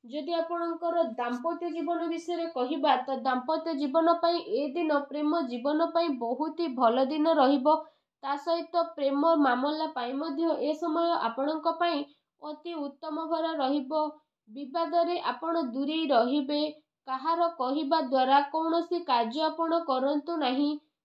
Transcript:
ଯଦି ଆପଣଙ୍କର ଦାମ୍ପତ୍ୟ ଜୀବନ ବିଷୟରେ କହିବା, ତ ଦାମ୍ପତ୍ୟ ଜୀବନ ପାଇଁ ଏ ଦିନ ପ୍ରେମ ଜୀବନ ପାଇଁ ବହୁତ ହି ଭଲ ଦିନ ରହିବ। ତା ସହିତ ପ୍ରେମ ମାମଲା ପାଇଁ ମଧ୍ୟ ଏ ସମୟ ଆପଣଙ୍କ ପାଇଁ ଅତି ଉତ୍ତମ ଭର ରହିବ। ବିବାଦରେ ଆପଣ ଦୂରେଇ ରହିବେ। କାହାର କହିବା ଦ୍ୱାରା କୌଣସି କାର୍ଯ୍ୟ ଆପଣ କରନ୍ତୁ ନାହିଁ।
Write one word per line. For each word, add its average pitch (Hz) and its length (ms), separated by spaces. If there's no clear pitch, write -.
ଯଦି 285 300
ଆପଣଙ୍କର 339 760
ଦାମ୍ପତ୍ୟ 330 580
ଜୀବନ 330 380
ବିଷୟରେ 330 420
କହିବା, 269 500
ତ 254 200
ଦାମ୍ପତ୍ୟ 302 560
ଜୀବନ 311 400
ପାଇଁ 339 240
ଏ 277 160
ଦିନ 302 360
ପ୍ରେମ 302 400
ଜୀବନ 277 440
ପାଇଁ 339 260
ବହୁତ 285 460
ହି 330 120
ଭଲ 247 320
ଦିନ 311 300
ରହିବ। 285 400
ତା 277 140
ସହିତ 339 540
ପ୍ରେମ 285 460
ମାମଲା 294 520
ପାଇଁ 247 240
ମଧ୍ୟ 302 360
ଏ 294 160
ସମୟ 339 440
ଆପଣଙ୍କ 302 560
ପାଇଁ 339 260
ଅତି 302 340
ଉତ୍ତମ 302 500
ଭର 320 280
ରହିବ। 285 480
ବିବାଦରେ 330 680
ଆପଣ 330 400
ଦୂରେଇ 285 380
ରହିବେ। 277 540
କାହାର 330 440
କହିବା 285 480
ଦ୍ୱାରା 262 460
କୌଣସି 330 540
କାର୍ଯ୍ୟ 240 420
ଆପଣ 320 400
କରନ୍ତୁ 285 540
ନାହିଁ। 285 340